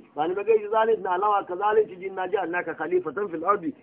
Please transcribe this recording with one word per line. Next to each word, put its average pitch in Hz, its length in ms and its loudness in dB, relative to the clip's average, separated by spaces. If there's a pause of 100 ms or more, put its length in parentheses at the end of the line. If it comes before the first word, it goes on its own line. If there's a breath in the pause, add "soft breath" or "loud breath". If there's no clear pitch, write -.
(140)
ba 151 140 -2
ni 185 60 -2
maga 202 180 2
yi 214 160 2
zalimi 220 340 2
na 190 120 -2
alawa 202 320 2
ka 180 100 -6
zalunci 208 400 2
jin 190 180 -10
na 185 140 -4
ji 277 80 0
annaka 170 380 -2
khalifatan 175 560 -2
fil 160 160 -6
ardi, 185 260 0 (100)